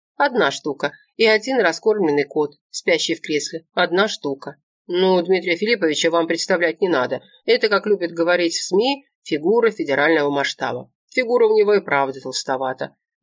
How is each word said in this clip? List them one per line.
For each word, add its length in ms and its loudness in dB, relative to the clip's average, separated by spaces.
одна 360 0
штука, 420 -6
и 80 2
один 340 2
раскормленный 640 0
кот, 300 -4
спящий 460 -2
в 60 -8
кресле, 520 -6
одна 340 2
штука. 500 -8
"Ну, 360 2
Дмитрия 320 0
Филипповича 560 0
вам 160 0
представлять 520 -2
не 80 2
надо. 360 -2
Это, 240 2
как 180 0
любят 240 0
говорить 420 0
в 100 -6
сми, 440 -2
фигура 480 0
федерального 580 2
масштаба. 640 -4
Фигура 360 2
у 100 2
него 160 4
и 80 4
правда 400 -2
толстовата. 760 -6